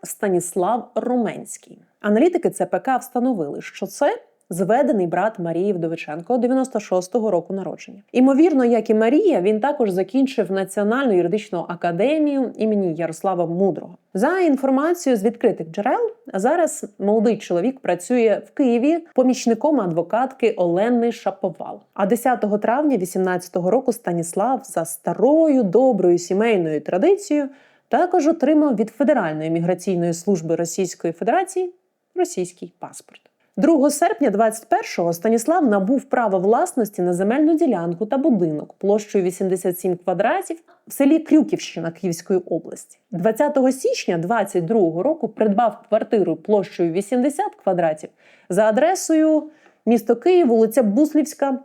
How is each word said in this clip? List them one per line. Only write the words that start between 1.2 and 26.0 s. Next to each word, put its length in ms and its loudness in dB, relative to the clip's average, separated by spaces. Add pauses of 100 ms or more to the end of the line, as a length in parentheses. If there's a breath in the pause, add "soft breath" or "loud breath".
Аналітики 480 2
Ц 160 -4
П 140 -4
К 180 -2
встановили, 640 -4
що 240 -10
це 320 -2 (320)
зведений 580 0
брат 320 -2
Марії 340 -2
Вдовиченко 640 -4
дев'яносто 420 0
шостого 520 -2
року 220 -2
народження. 480 -10 (100)
Імовірно, 540 4
як 240 2
і 40 4
Марія, 480 4
він 180 0
також 300 0
закінчив 640 0
Національну 640 0
юридичну 540 -2
академію 880 0
імені 380 0
Ярослава 520 -4
Мудрого. 520 -2 (160)
За 260 0
інформацією 800 2
з 60 -4
відкритих 440 -2
джерел, 420 -2 (240)
зараз 520 0 (140)
молодий 380 2
чоловік 420 -2
працює 680 0
в 40 -20
Києві 540 0 (100)
помічником 680 2
адвокатки 680 -2
Олени 600 0
Шаповал. 680 -8 (140)
А 120 -2
десятого 520 0
травня 400 0
вісімнадцятого 720 -2
року 220 0
Станіслав 680 -4
за 220 -6
старою 800 2
доброю 540 4